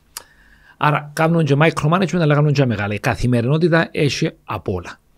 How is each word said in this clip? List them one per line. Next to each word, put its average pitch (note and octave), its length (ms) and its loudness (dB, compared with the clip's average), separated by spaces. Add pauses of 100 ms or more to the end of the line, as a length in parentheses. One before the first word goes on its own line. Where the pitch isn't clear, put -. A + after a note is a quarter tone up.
(800)
Άρα D3 340 -2
κάνουν E3 320 2
και C#3 140 2
micromanagement, E3 600 0
αλλά D3+ 140 2
κάνουν D3 180 2
και C#3 140 2
μεγάλα. G#2 280 -2
Η G2+ 40 -4
καθημερινότητα C3+ 960 0
έχει D#3 380 -2 (140)
απ' - 240 -10
όλα. F2+ 320 -8 (180)